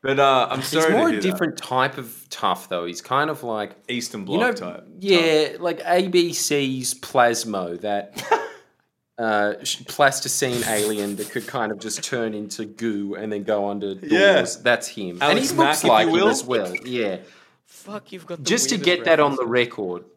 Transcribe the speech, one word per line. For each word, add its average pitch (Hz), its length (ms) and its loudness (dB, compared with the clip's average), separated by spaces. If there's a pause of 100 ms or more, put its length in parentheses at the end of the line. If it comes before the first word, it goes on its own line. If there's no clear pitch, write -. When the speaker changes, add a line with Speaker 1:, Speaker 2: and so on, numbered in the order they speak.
Speaker 1:
But, 135 200 0
uh, 135 300 6
I'm 131 100 -2
Speaker 2:
He's 131 80 -6
Speaker 1:
sorry 160 240 2
to 208 40 4
Speaker 2:
more 330 120 4
a - 40 2
Speaker 1:
hear 214 80 -2
that. 185 100 0
Speaker 2:
different 185 260 -2
type 135 420 0
of - 320 -16
tough, - 380 -2
though. 87 180 -4
He's 85 160 -10
kind 143 280 0
of 147 120 -8
like, 107 300 -6 (160)
Speaker 1:
Eastern 120 320 -6
Speaker 2:
you 98 60 -10
Speaker 1:
Bloc 165 140 0
Speaker 2:
know, 240 120 2
Speaker 1:
type. 90 340 -10 (140)
Speaker 2:
yeah, 165 520 4
Speaker 1:
Tough. - 80 -12
Speaker 2:
like 170 240 -4
A 180 240 2
B 175 240 2
C's 131 640 -2
Plasmo, 110 840 0
that, 101 420 -6 (560)
Speaker 1:
<laughs> - 400 -20
Speaker 2:
uh, 107 360 0 (100)
sh-, - 240 -6
plasticine 131 800 0
alien 104 480 -2
that 104 140 -8
could 117 180 -8
kind 110 240 -4
of 101 80 -10
just - 240 -8
turn 113 280 -4
into 104 320 -8
goo 101 520 -4
and 107 160 -6
then 104 100 -4
go 101 260 0
under 101 280 -6
doors. 143 160 -4
Speaker 1:
Yeah. 180 340 6 (160)
Speaker 2:
That's 120 240 2
him. 90 340 -8
Speaker 1:
Alex - 20 2
Speaker 2:
And 151 160 4
he 269 80 0
looks - 100 -2
Speaker 1:
Mack, 147 220 4
if - 60 -4
you 131 60 6
Speaker 2:
like 110 160 6
him 107 60 2
Speaker 1:
will. 185 160 4
Speaker 2:
as - 160 0
well, 110 280 0 (120)
yeah. 117 320 -4 (500)
Speaker 3:
Fuck, - 460 -16
you've 185 140 -16
got 170 120 -10
the 143 60 -12
Speaker 2:
Just 226 240 0
to 247 80 0
Speaker 3:
weirdest 175 220 2
Speaker 2:
get 175 80 -6
that 165 120 6
on 147 160 6
the 127 100 -2
Speaker 3:
references. 120 280 2
Speaker 2:
record. 90 320 -6 (120)